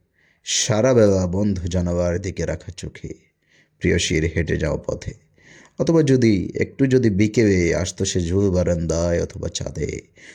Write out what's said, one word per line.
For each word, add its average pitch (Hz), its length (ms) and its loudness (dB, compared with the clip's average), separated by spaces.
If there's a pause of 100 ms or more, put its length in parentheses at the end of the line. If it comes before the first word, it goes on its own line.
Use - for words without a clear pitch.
(440)
সারা 117 500 0
বেলা 98 320 4
বন্ধু 92 420 -2
জানালার 87 520 -2
দিকে 85 260 -6
রাখা 80 300 -8
চোখে - 320 -14 (680)
প্রিয়সীর 85 580 0
হেঁটে 82 200 0
যাওয়া 78 300 -2
পথে, - 440 -10 (480)
অথবা 165 240 2
যদি 117 520 2
একটু - 320 -2
যদি 127 240 4
বিকেলে 98 640 2
আসতো 90 300 -4
সে 95 160 -2
ঝুল 95 300 0
বারান্দায় 85 720 0
অথবা - 260 -8
ছাদে, - 520 -8 (340)